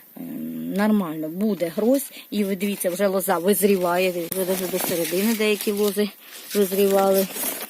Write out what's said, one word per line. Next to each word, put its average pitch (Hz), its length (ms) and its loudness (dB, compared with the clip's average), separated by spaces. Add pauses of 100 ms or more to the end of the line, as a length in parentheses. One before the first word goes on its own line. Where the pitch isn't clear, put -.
(180)
ем, - 560 -8
нормально 185 560 0
буде 185 460 -2
грозь. 247 360 2 (180)
І 208 140 0
ви 196 120 -2
дивіться, 190 340 -2
вже 175 180 0
лоза 190 300 2
визріває, 185 720 2
вже 175 340 -4
навіть 185 260 -2
до 180 80 -2
середини 185 560 0
деякі 214 360 0
лози 202 380 0 (460)
визрівали, 196 720 4 (420)